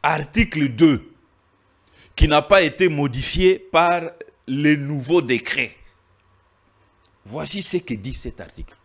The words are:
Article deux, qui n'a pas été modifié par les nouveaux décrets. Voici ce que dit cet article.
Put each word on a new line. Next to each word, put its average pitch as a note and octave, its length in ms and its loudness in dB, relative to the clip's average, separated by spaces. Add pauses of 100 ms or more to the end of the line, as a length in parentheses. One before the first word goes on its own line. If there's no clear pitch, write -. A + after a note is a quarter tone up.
Article D3+ 640 -2
deux, B2+ 440 2 (1040)
qui - 120 4
n'a D3 140 4
pas F#3+ 220 4
été E3+ 260 2
modifié C#3+ 720 0
par E3+ 420 0 (460)
les D3 280 2
nouveaux D3 460 -2
décrets. B2 560 -4 (1500)
Voici D3 380 -10
ce F3+ 160 -6
que E3+ 160 -6
dit A2 220 -10
cet - 260 -14
article. - 440 -18